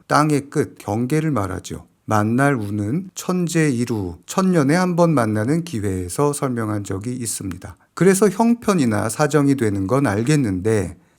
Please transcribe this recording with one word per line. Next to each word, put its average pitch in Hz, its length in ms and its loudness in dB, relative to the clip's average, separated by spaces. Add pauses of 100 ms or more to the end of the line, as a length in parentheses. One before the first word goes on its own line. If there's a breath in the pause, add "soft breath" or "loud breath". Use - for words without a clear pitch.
땅의 143 420 2
끝, 135 280 -2
경계를 127 540 -2
말하죠. 90 540 -6 (200)
만날 117 500 2
우는 107 580 -4
천재 165 580 -2
이루, 113 440 -4 (100)
천년에 175 500 2
한 180 200 0
번 170 180 4
만나는 117 520 0
기회에서 98 680 -2
설명한 113 540 -4
적이 101 280 -6
있습니다. 95 600 -8 (180 soft breath)
그래서 190 360 4
형편이나 180 800 2
사정이 143 460 2
되는 101 320 0
건 131 200 2
알겠는데 107 880 0 (240 soft breath)